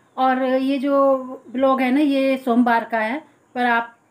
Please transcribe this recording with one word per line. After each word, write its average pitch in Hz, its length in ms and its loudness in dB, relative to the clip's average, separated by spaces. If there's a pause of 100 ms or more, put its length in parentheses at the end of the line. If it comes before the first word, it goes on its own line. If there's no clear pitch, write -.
(180)
और 262 260 0
ये 262 360 0
जो 269 680 0
ब्लॉग 262 320 0
है 254 100 0
ना 277 100 2
ये 269 360 0
सोमवार 233 480 2
का 226 140 -4
है, 226 220 -4 (340)
पर 247 100 -2
आप, 233 260 0 (200)